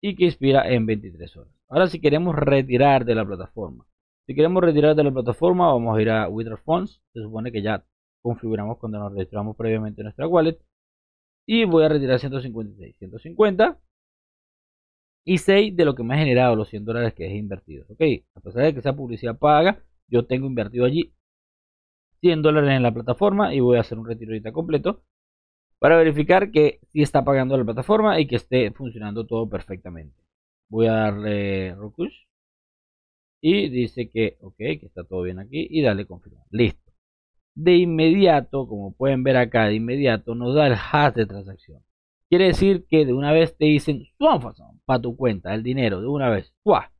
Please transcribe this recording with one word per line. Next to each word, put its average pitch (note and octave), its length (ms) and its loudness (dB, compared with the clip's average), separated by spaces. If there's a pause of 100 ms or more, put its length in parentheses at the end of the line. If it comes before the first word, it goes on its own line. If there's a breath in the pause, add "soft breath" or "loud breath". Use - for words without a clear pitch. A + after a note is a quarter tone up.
y G3 140 -6
que F3+ 120 2
expira C3+ 420 2
en A#2+ 160 0
veintitrés G#2 520 -8
horas. - 160 -20 (160)
Ahora, E3+ 180 2
si E3 140 -8
queremos D#3 340 2
retirar C3+ 720 2
de A#2 100 0
la A2 100 -2
plataforma, F2+ 600 -12 (420)
si C3+ 80 -10
queremos F3 280 2
retirar D3+ 320 4
de D3+ 80 2
la C#3+ 80 2
plataforma, E3 560 0
vamos A#2 300 0
a A2 40 2
ir G#2+ 80 2
a A2 180 0
Withdraw A2 300 -10
Funds. F3+ 440 -4 (120)
Se A#2 80 -14
supone A2 300 -10
que A2 100 -6
ya G#2 240 -4 (360)
configuramos A2 560 -6
cuando G#2+ 220 -10
nos G2+ 140 -10
registramos G2+ 420 -8
previamente A2 480 -6
nuestra A#2+ 240 -10
wallet. E3 320 0 (880)
Y A3+ 180 2
voy E3 180 4
a D#3 60 4
retirar C3+ 300 0
ciento C3+ 200 -8
cincuenta A2+ 340 -12
y G#2 40 -20
seis, G2+ 200 -20
ciento G2 220 -18
cincuenta G3+ 600 0 (1500)
y F3+ 120 2
seis G3 380 2
de E3+ 100 4
lo C3+ 100 0
que A#2+ 80 -8
me A#2+ 120 -4
ha - 20 0
generado B2+ 380 2
los G#2+ 140 -4
cien G#2 160 -12
dólares A2+ 280 -4
que E2 120 -12
he F#2+ 100 -8
invertido. G2 540 -12
Ok, A2+ 120 -6 (340)
a - 60 -20
pesar A2 220 -4
de D#3 100 2
que C3+ 60 -8
esa C3+ 160 -4
publicidad A#2+ 420 -8
paga, D3+ 460 2 (240)
yo A#2 180 0
tengo B2+ 220 -4
invertido A#2+ 380 -2
allí D3 280 -2 (1080)
cien E3 200 2
dólares D3+ 300 4
en C3 120 2
la A#2+ 100 2
plataforma F#3+ 600 0
y C#3 60 0
voy B2 180 4
a A#2 40 2
hacer A2 160 -6
un A2+ 80 -12
retiro A2+ 260 -10
ahorita A2 200 -8
completo. D#3+ 520 -4 (760)
Para D#3+ 160 6
verificar D3+ 540 2
que D3+ 280 2 (100)
sí D3+ 120 -2
está C#3+ 240 0
pagando C3+ 320 0
la B2+ 80 0
plataforma F#3+ 540 0
y D3+ 80 2
que B2 80 -4
esté B2 360 0
funcionando A2+ 540 -10
todo A2+ 240 -4
perfectamente. F2+ 680 -14 (540)
Voy A2 160 0
a A2+ 60 2
darle G2+ 840 -2
Roku G#2 320 -10 (1400)
y F#3+ 280 0
dice B2 380 -6
que, A2 340 -4
ok, F#2+ 160 -20
que E2 280 -8
está F2+ 180 -16
todo F#2 200 -8
bien F#2 160 -8
aquí B2+ 320 -10
y D#3 100 -2
dale G#2 240 0
confirmar. - 460 -20
Listo. - 400 -2 (640)
De E3+ 220 4
inmediato, D#3+ 880 2
como G2+ 260 -10
pueden C3 300 -2
ver C3 140 2
acá, A#2 280 2
de G#2 80 2
inmediato A#2 640 -2
nos A#2+ 180 -4
da D3 140 4
el B2 80 4
hash D3 400 0
de A2+ 100 0
transacción. G2 560 -16 (480)
Quiere F3 160 6
decir F#3 420 4
que D#3 160 4
de B2+ 100 2
una C#3 180 0
vez D#3+ 260 2
te D#3 80 2
dicen, D3+ 400 2 (140)
Swanfason, A#3 680 -2
pa' B2+ 160 0
tu A#2+ 160 -6
cuenta, G#2+ 380 -2
el A2 80 -6
dinero, A#2+ 360 -2
de G#2+ 80 -6
una C#3 220 -2
vez, G2+ 240 -2 (100)
¡fua! F3+ 360 0